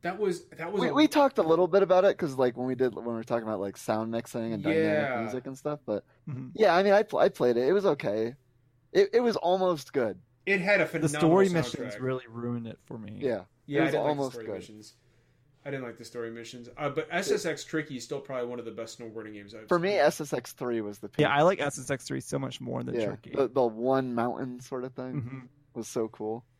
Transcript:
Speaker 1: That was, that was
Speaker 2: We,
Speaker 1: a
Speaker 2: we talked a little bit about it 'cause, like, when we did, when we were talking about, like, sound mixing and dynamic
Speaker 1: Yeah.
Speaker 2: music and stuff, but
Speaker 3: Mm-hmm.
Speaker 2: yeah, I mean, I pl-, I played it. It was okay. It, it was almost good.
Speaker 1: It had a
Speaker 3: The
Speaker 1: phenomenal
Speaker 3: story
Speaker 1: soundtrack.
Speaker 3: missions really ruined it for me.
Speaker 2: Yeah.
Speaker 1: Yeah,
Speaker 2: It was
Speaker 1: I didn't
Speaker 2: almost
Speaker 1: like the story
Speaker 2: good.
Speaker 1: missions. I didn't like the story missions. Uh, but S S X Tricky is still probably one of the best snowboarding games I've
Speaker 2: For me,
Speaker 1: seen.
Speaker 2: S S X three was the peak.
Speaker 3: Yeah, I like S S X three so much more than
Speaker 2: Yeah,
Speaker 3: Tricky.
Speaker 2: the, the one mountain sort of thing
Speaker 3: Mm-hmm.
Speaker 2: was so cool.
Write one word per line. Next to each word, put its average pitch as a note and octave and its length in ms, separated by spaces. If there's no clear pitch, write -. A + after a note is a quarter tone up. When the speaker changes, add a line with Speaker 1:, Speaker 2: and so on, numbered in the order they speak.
Speaker 1:
That F#3+ 160
was, F#3 300
that - 220
was G3+ 120
Speaker 2:
We, B3 60
Speaker 1:
a - 60
Speaker 2:
we D4+ 140
talked C#4 300
a G#3 40
little E3 240
bit F#3 160
about F#3 220
it G3 140
'cause, C#3+ 160
like, B2+ 240
when B2+ 80
we C3 80
did, B2 200
when A2+ 120
we A#2 60
were A2+ 120
talking A#2 220
about, G#2+ 140
like, G2 180
sound A2+ 320
mixing A2+ 420
and A2 100
dynamic D#3 460
Speaker 1:
Yeah. A#2+ 140
Speaker 2:
music B2+ 240
and C3+ 100
stuff, D3 300
but G#2 180
Speaker 3:
Mm-hmm. C3+ 260
Speaker 2:
yeah, G3 220
I F#3+ 60
mean, G3+ 100
I - 100
pl-, - 180
I F3+ 100
played B2 260
it. B2+ 100
It D#3 60
was G3 140
okay. A#2 480
It, G3 220
it A#3 60
was A#3 160
almost F3+ 560
good. G#2+ 280
Speaker 1:
It G3 140
had G3 200
a D#3 40
Speaker 3:
The D3+ 240
Speaker 1:
phenomenal D3 100
Speaker 3:
story E3+ 300
Speaker 1:
soundtrack. F3+ 40
Speaker 3:
missions A#2+ 460
really B2+ 300
ruined A#2 380
it G#2 180
for A#2+ 140
me. G#2 220
Speaker 2:
Yeah. A2+ 240
Speaker 1:
Yeah, C#3+ 140
Speaker 2:
It E3 40
was D#3+ 40
Speaker 1:
I C3 40
didn't A2 140
Speaker 2:
almost D3 140
Speaker 1:
like C3 100
the - 20
story A#2 140
Speaker 2:
good. G#2+ 140
Speaker 1:
missions. G#2+ 340
I C#3+ 60
didn't C3+ 160
like A#2 100
the A#2 80
story A2+ 260
missions. A#2 460
Uh, D3 140
but D3+ 200
S F#3 220
S G#3 140
X D3+ 180
Tricky D3+ 320
is A#2 80
still C#3+ 160
probably B2+ 260
one A#2+ 120
of A#2 80
the A2+ 40
best A2+ 300
snowboarding G#2+ 320
games G#2 220
I've A2 140
Speaker 2:
For E3+ 100
me, F#3 140
Speaker 1:
seen. G3 80
Speaker 2:
S D3+ 200
S D3 140
X B2 180
three A#2+ 300
was G#2 160
the G#2 100
peak. - 140
Speaker 3:
Yeah, D3 120
I C#3+ 80
like F3+ 200
S C#3+ 160
S C3 120
X C3+ 140
three C3+ 160
so - 180
much C3 220
more B2+ 240
than B2+ 100
Speaker 2:
Yeah, A2+ 120
Speaker 3:
Tricky. G2 280
Speaker 2:
the, C3+ 140
the B2+ 180
one B2 480
mountain B2 460
sort B2+ 240
of C3 80
thing B2+ 300
Speaker 3:
Mm-hmm. C3 160
Speaker 2:
was A2+ 160
so A2+ 200
cool. A2 360